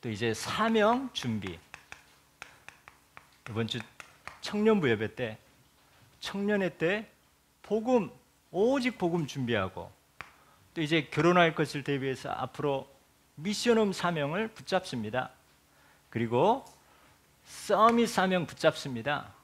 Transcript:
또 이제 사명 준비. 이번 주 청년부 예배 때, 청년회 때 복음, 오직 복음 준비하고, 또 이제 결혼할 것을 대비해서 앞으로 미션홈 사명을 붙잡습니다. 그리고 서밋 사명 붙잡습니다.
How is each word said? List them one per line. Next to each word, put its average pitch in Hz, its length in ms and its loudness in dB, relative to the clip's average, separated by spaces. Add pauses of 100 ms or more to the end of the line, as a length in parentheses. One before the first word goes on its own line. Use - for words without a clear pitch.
또 127 80 -6
이제 110 240 -2
사명 226 800 2
준비. 98 460 -6 (1900)
이번 113 200 -4
주 117 120 -6 (600)
청년부 208 480 2
예배 107 240 0
때, 110 240 -8 (840)
청년회 202 580 -2
때 202 300 -2 (540)
복음, 226 480 0 (400)
오직 240 480 0
복음 170 300 0
준비하고, 107 680 -4 (800)
또 170 100 -6
이제 151 260 0
결혼할 165 460 4
것을 147 280 -4
대비해서 135 460 -4
앞으로 135 580 -4 (460)
미션홈 208 600 0
사명을 170 560 -2
붙잡습니다. 127 840 -4 (800)
그리고 127 520 2 (840)
서밋 226 640 4
사명 185 380 2
붙잡습니다. 127 880 -2 (100)